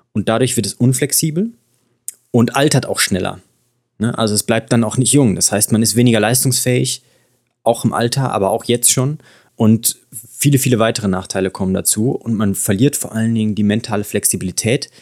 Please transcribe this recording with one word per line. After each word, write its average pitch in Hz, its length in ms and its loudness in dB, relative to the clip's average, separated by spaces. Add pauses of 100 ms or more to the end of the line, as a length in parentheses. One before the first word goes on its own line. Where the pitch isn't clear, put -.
(120)
und 107 160 -2
dadurch 123 280 2
wird 107 100 -2
es - 80 -8
unflexibel. 151 800 0 (800)
Und 120 240 2
altert 139 300 2
auch 101 140 -6
schneller. 95 400 -2 (580)
Ne? 117 200 -2
Also 107 160 0
es 104 100 -2
bleibt 113 300 0
dann 117 100 4
auch 107 140 -4
nicht 131 160 0
jung. 123 220 4
Das - 160 -2
heißt, 107 200 0
man 113 120 2
ist 104 120 0
weniger 120 240 4
leistungsfähig, 127 840 0 (600)
auch 117 220 0
im 107 80 0
Alter, 120 380 -2
aber 98 180 0
auch 113 140 -4
jetzt 120 280 0
schon. 139 280 -2 (360)
Und 110 420 2 (140)
viele, - 460 -2
viele 120 220 0
weitere 113 280 0
Nachteile 95 440 -4
kommen 95 220 -2
dazu. 107 380 -2
Und 117 220 -4
man 101 220 0
verliert 113 400 0
vor - 160 -8
allen 113 240 0
Dingen 107 180 0
die 107 100 0
mentale 104 400 0
Flexibilität, 101 840 -2 (120)